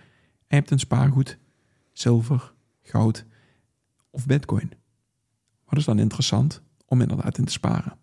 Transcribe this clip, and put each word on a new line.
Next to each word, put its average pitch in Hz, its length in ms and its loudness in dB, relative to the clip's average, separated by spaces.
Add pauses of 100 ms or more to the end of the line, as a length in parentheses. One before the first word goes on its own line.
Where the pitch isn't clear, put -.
(480)
je - 80 -2
hebt 143 140 0
een 143 80 2
spaargoed, 135 600 0 (540)
zilver, 120 600 0 (300)
goud - 420 -2 (880)
of 127 160 -8
Bitcoin. 135 460 -2 (920)
Wat - 140 -2
is 151 60 0
dan 107 140 2
interessant 117 640 0 (240)
om 127 140 2
inderdaad - 380 -2
in - 60 0
te - 80 -6
sparen? - 500 -4